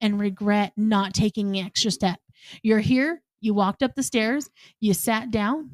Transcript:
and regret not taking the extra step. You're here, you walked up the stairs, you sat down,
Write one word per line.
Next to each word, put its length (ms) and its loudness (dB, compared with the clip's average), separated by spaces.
and 180 0
regret 580 0
not 360 0
taking 380 0
the 100 -2
extra 300 -2
step. 280 -2
You're 180 4
here, 420 0
you 100 0
walked 300 0
up 100 -2
the 100 -4
stairs, 460 -2
you 140 2
sat 360 -2
down, 440 -2